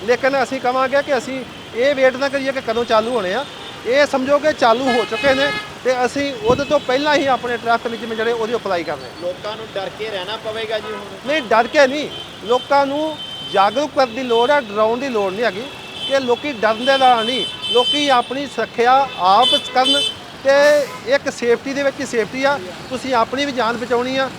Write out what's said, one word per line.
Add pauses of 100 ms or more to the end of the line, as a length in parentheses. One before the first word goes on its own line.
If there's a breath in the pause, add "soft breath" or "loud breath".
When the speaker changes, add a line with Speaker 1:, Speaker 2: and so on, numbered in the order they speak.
Speaker 1:
ਲੇਕਿਨ
ਅਸੀਂ
ਕਵਾਂਗੇ
ਕਿ
ਅਸੀਂ (320)
ਇਹ
ਵੇਟ
ਨਾ
ਕਰੀਏ
ਕਿ
ਕਦੋਂ
ਚਾਲੂ
ਹੋਣੇ
ਆ, (400)
ਇਹ
ਸਮਝੋ
ਕਿ
ਚਾਲੂ
ਹੋ
ਚੁੱਕੇ
ਨੇ (360)
ਤੇ
ਅਸੀਂ (100)
ਉਹਦੇ
ਤੋਂ
ਪਹਿਲਾਂ
ਹੀ
ਆਪਣੇ
ਟ੍ਰੈਫਿਕ
ਨਿਯਮ
ਜਿਹੜੇ
ਉਹਦੀ
ਅਪਲਾਈ
ਕਰ
ਰਹੇ
ਹਾਂ।
Speaker 2:
ਲੋਕਾਂ
ਨੂੰ
ਡਰ (100)
ਕੇ
ਰਹਿਣਾ
ਪਵੇਗਾ
ਜੀ
ਹੁਣ? (260)
Speaker 1:
ਨਹੀਂ,
ਡਰ
ਕੇ
ਨਹੀਂ, (340)
ਲੋਕਾਂ
ਨੂੰ (360)
ਜਾਗਰੂਕ
ਕਰਨ
ਦੀ
ਲੋੜ
ਹੈ,
ਡਰਾਉਣ
ਦੀ
ਲੋੜ
ਨਹੀਂ
ਹੈਗੀ (440)
ਕਿ
ਲੋਕੀ
ਡਰਨ
ਦੇ
ਨਾਲ
ਨਹੀਂ, (260)
ਲੋਕੀ
ਆਪਣੀ (100)
ਸੁਰੱਖਿਆ (260)
ਆਪ (180)
ਕਰਨ (420)
ਤੇ (640)
ਇੱਕ
ਸੇਫਟੀ
ਦੇ
ਵਿੱਚ
ਹੀ
ਸੇਫਟੀ
ਆ। (300)
ਤੁਸੀਂ
ਆਪਣੀ
ਵੀ
ਜਾਨ
ਬਚਾਉਣੀ
ਆ